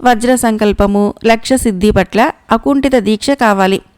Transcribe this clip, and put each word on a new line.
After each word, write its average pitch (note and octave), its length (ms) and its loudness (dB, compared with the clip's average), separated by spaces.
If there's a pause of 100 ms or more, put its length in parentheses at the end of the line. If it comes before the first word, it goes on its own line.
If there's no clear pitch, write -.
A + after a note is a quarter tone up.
వజ్ర B3 340 2
సంకల్పము, G#3 800 0 (120)
లక్ష్య A3+ 320 0
సిద్ధి G#3 340 0
పట్ల G3+ 400 0 (200)
అకుంఠిత C4+ 440 0
దీక్ష A3 340 0
కావాలి. G3 520 0 (160)